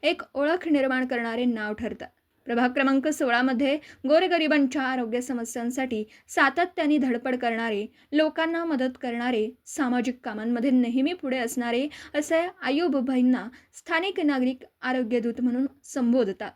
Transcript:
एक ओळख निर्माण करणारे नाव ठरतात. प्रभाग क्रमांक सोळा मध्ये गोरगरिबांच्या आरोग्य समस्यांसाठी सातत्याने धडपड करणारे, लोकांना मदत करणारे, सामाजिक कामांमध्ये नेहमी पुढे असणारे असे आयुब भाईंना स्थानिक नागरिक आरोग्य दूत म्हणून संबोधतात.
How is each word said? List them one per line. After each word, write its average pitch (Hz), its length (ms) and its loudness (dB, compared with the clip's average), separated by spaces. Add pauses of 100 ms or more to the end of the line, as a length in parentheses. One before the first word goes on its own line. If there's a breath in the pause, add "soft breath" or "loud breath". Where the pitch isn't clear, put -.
एक 330 180 0 (120)
ओळख 311 340 0
निर्माण 262 380 2
करणारे 240 400 -2
नाव 214 280 -2
ठरतात. 214 340 -8 (380)
प्रभाग 240 240 2
क्रमांक 269 380 2
सोळा 254 340 2
मध्ये 269 360 2 (300 loud breath)
गोरगरिबांच्या 302 720 4
आरोग्य 247 400 -2
समस्यांसाठी 240 840 -4 (240 soft breath)
सातत्याने 302 720 2
धडपड 254 380 0
करणारे, 226 500 -2 (260 soft breath)
लोकांना 320 540 0
मदत 262 360 -2
करणारे, 240 480 -2 (160)
सामाजिक 247 580 -2
कामांमध्ये 233 460 -2
नेहमी 254 440 2
पुढे 262 240 -4
असणारे 240 500 -2 (280 loud breath)
असे 320 320 0 (140)
आयुब 277 360 0
भाईंना 254 500 2 (260 loud breath)
स्थानिक 370 460 -2
नागरिक 262 440 0 (180)
आरोग्य 247 380 0
दूत 233 220 -4
म्हणून 247 240 0 (180)
संबोधतात. 233 720 0